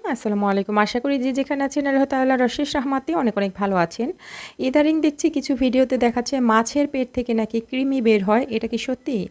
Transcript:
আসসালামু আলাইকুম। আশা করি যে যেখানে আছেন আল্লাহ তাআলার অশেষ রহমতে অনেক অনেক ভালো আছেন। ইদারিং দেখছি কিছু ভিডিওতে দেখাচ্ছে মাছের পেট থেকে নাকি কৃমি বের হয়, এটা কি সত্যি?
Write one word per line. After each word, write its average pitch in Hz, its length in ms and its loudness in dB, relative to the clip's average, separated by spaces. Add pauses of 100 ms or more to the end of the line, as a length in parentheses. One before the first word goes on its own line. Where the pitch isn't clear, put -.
আসসালামু 208 420 -2
আলাইকুম। 196 300 0
আশা 208 220 2
করি 277 180 0
যে 262 140 -2
যেখানে 277 320 -2
আছেন 277 240 -2
আল্লাহ 269 180 2
তাআলার 262 360 2
অশেষ 285 340 0
রহমতে 269 400 -2
অনেক 247 220 0
অনেক 196 160 -2
ভালো 196 220 -2
আছেন। 185 360 -2 (460)
ইদারিং 294 440 2
দেখছি 311 280 0
কিছু 277 260 -2
ভিডিওতে 254 420 2
দেখাচ্ছে 240 420 0
মাছের 233 480 2
পেট 262 260 -4
থেকে 240 200 -2
নাকি 220 260 -2
কৃমি 262 420 -2
বের 214 220 4
হয়, 214 260 2
এটা 226 180 -4
কি 226 100 -4
সত্যি? 247 540 -4